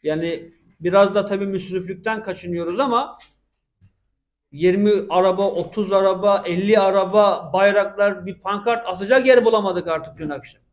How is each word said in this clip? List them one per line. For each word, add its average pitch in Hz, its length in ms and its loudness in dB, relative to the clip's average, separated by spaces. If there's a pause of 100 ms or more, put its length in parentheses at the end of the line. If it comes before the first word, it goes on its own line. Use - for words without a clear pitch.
Yani 160 480 -4 (280)
biraz 196 360 2
da 202 100 0
tabii 196 200 -4
müsriflikten 190 800 -8
kaçınıyoruz 175 560 -8
ama 247 380 -2 (1300)
yirmi 180 400 2 (180)
araba, 185 420 2
otuz 190 420 -4
araba, 190 520 2
elli 196 340 2
araba, 190 720 2
bayraklar, 202 720 0
bir 190 140 -12
pankart 208 480 -4
asacak 196 380 0
yer 247 200 6
bulamadık 196 420 0
artık 160 300 -6
dün 156 120 -10
akşam. - 320 -14 (120)